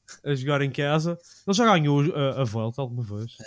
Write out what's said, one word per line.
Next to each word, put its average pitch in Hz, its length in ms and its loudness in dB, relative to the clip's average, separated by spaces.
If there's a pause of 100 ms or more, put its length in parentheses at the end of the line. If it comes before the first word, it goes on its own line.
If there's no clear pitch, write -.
(240)
A 143 120 -2
jogar 139 260 0
em 139 100 0
casa. 156 460 0 (280)
Ele 196 100 0
já 233 100 4
ganhou 147 360 4 (140)
a, 135 260 0
a - 20 2
volta 113 380 -4
alguma 120 220 -6
vez? 104 320 -10 (120)